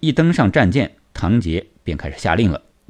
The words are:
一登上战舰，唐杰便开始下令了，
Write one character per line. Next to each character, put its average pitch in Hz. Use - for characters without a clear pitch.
一 156
登 165
上 120
战 151
舰， 131
唐 104
杰 85
便 82
开 73
始 -
下 85
令 104
了， 69